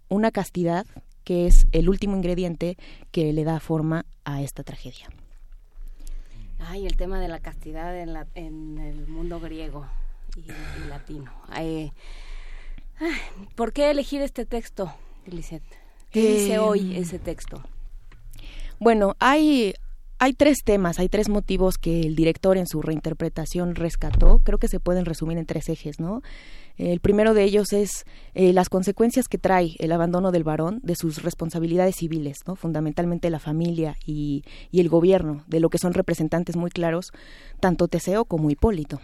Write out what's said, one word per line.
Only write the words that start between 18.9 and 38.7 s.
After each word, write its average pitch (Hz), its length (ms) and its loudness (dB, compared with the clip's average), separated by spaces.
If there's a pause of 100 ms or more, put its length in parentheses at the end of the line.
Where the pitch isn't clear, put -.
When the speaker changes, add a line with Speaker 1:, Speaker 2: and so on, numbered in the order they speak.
Speaker 1:
hay, 269 540 4 (440)
hay 262 160 4
tres 285 300 6
temas, 190 340 2
hay 180 100 0
tres 208 200 0
motivos 185 500 0
que 165 240 0
el 160 120 0
director 165 440 2
en 180 80 -2
su 156 160 -6
reinterpretación 165 920 -4
rescató. 170 720 10
Creo 208 140 4
que 226 100 2
se 220 120 -2
pueden 180 260 2
resumir 165 320 -4
en 160 80 -6
tres 160 220 -6
ejes, 156 320 -6
¿no? 196 220 -6 (560)
El 175 220 -2
primero 214 340 6
de 202 100 6
ellos 202 300 2
es, 202 320 -2 (280)
eh, 180 200 6
las 180 160 4
consecuencias 226 580 2
que - 80 -4
trae 175 440 2
el 160 120 0
abandono 175 400 2
del 170 120 2
varón 160 380 -2
de 170 140 -2
sus 160 260 -6
responsabilidades 170 760 -2
civiles, 151 500 -6
¿no? 185 100 -8
Fundamentalmente 165 720 -2
la 160 100 -2
familia 165 580 -2 (100)
y, 147 380 -4 (260)
y 180 100 2
el 170 80 4
gobierno, 165 580 4
de 165 140 0
lo 165 80 4
que 170 80 -2
son 175 160 0
representantes 170 640 -2
muy 175 140 -4
claros, 170 420 -4 (480)
tanto 175 260 2
Teseo 185 380 0
como 156 260 -2
Hipólito. 156 540 -2